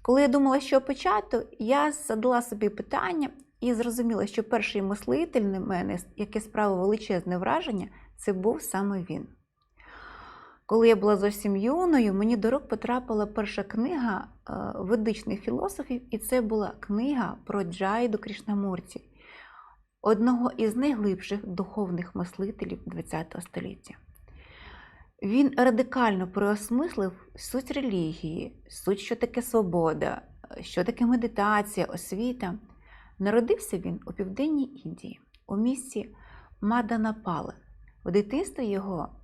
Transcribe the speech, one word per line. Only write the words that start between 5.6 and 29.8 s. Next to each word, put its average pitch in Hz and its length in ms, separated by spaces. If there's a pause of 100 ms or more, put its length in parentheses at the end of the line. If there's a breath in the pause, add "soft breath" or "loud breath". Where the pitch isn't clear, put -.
яке 208 260
справив 208 380
величезне 190 580
враження, 226 500 (300 loud breath)
це 208 160
був 220 280
саме 196 400
він. - 260 (1400 loud breath)
Коли 226 220
я 226 80
була 202 220
зовсім 202 400
юною, 262 560
мені 214 240
до 220 140
рук 285 160
потрапила 240 580
перша 208 380
книга, 233 640 (220)
е, - 40 (220)
видатних 214 680
філософів, 254 680
і 220 80
це 254 240
була 214 380
книга 233 680
про 202 180
Джайду 208 540
Крішнамурті, 202 840 (1000 loud breath)
одного 240 500
із 220 240
найглибших 208 720
духовних 180 680
мислителів 180 680
двадцятого 170 560
століття. - 540 (1300 loud breath)
Він 247 340
радикально 240 680
переосмислив 208 1080
суть - 360
релігії, 175 1000
суть, 196 300
що - 160
таке 240 260
свобода, 170 800 (400)